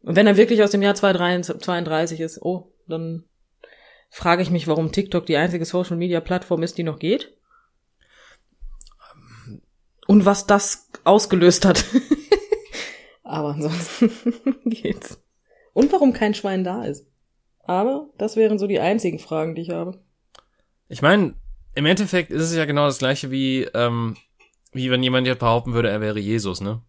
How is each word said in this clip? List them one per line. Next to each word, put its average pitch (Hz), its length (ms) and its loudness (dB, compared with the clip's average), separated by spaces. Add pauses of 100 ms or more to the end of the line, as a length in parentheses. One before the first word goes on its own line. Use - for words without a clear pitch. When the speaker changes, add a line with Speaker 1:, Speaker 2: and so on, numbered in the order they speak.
Speaker 1:
Und 165 140 -2
wenn 208 100 8
er 202 100 6
wirklich 226 260 6
aus 202 80 4
dem 202 120 0
Jahr 202 120 2
zweitausendzweiunddreißig 175 1300 -2
ist, 160 200 -8
oh, 180 320 -6 (140)
dann 165 380 -8 (840)
frage 175 340 0
ich 151 80 -2
mich, 165 180 0
warum 160 240 0
TikTok 190 340 -2
die 160 100 0
einzige 170 280 0
Social-Media-Plattform 175 1000 -2
ist, 175 160 -6
die 175 60 -4
noch 156 140 -6
geht. - 380 -4 (2750)
Und 202 180 6
was 202 220 2
das - 420 0 (160)
ausgelöst 185 600 6
hat. 185 200 4 (720)
<laughs> - 680 -12
Aber 151 240 -4
ansonsten 160 640 -2 (540)
<laughs> 226 60 -2
geht's. - 500 -8 (520)
Und 269 200 2
warum 285 200 4
kein 208 220 -2
Schwein 190 280 -4
da 190 220 -6
ist. 147 220 -10 (580)
Aber 254 520 -2
das 220 200 -6
wären 214 240 2
so 202 80 -4
die 196 100 0
einzigen 180 400 -2
Fragen, 160 380 -6
die 170 60 -10
ich 170 80 -12
habe. 170 280 -8 (880)
Speaker 2:
Ich 127 140 -8
mein, 180 320 4 (400)
im 143 120 -2
Endeffekt 185 440 0
ist 160 140 -2
es 165 100 -4
ja 160 100 0
genau 147 220 0
das 139 120 -2
Gleiche 135 340 -2
wie, 131 300 -2 (120)
ähm, 117 420 -2 (560)
wie 127 200 -4
wenn 127 100 0
jemand 127 240 2
jetzt 127 140 -2
behaupten 117 340 0
würde, 117 160 2
er 107 100 -2
wäre 107 200 -2
Jesus, 101 400 -2
ne? 107 280 -6